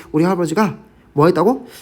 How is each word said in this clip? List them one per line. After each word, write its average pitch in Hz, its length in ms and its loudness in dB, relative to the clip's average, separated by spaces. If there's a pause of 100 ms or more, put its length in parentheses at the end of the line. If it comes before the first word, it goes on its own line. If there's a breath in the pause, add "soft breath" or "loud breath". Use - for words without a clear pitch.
(100)
우리 156 140 0
할아버지가 175 600 -2 (300 soft breath)
뭐 143 80 4
했다고? 175 420 0 (160 loud breath)